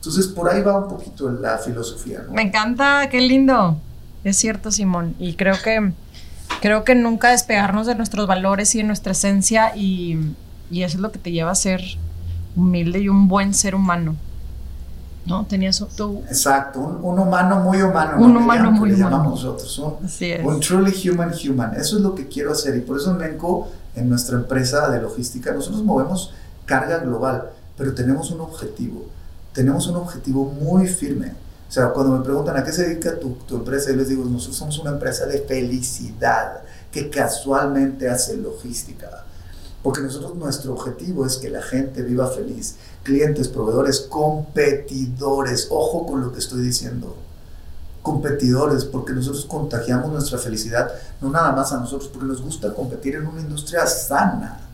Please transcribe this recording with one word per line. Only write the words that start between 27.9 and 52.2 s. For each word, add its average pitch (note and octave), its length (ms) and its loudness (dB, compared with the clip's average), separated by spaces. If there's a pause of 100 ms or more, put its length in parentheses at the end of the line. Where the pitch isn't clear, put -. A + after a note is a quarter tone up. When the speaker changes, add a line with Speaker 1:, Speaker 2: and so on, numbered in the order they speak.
Speaker 1:
tenemos C3 380 0
un D#3+ 80 -6
objetivo, - 640 -8 (480)
tenemos C#3 340 2
un F3 100 -2
objetivo C3+ 500 -2
muy D3+ 400 2
firme. - 480 -2 (340)
O - 60 -14
sea, B2 160 4
cuando C3 260 4
me B2+ 80 0
preguntan, C#3 320 0
"¿A C3+ 80 0
qué D#3 80 -6
se F3+ 160 2
dedica - 320 -2
tu, C#3 100 -6 (160)
tu B2+ 100 -6
empresa?", C3+ 340 -2
yo C3 60 2
les C3 120 2
digo, C3 160 -2
"Nosotros B2 320 -4
somos D3 220 -4
una D3 140 -4
empresa C3+ 340 -2
de C#3 140 -2
felicidad B2 1200 -2 (300)
que C#3+ 200 -6
casualmente C3+ 1000 0
hace A#2+ 300 -2
logística". - 840 -10 (580)
Porque C3+ 180 -2
nosotros, C3+ 360 -8
nuestro C3+ 380 -6
objetivo C#3 520 -4
es B2+ 100 -2
que C#3 140 -8
la - 100 -6
gente C3 420 -4
viva B2 260 0
feliz. - 480 -6 (260)
Clientes, C#3+ 460 2
proveedores, A#2+ 600 2
competidores. C#3 1600 0
Ojo - 360 0
con C3+ 160 -2
lo B2 100 -4
que - 60 -10
estoy B2 240 -4
diciendo. B2 540 -4 (840)
Competidores, C#3 840 2
porque C3 280 -6
nosotros C3 320 -2
contagiamos C#3+ 640 -2
nuestra D3 280 -2
felicidad, A#2 520 -2 (300)
no C3+ 100 -2
nada D#3 220 2
más C3+ 200 0
a C3+ 60 -4
nosotros, C3+ 340 -6
porque C3 160 -6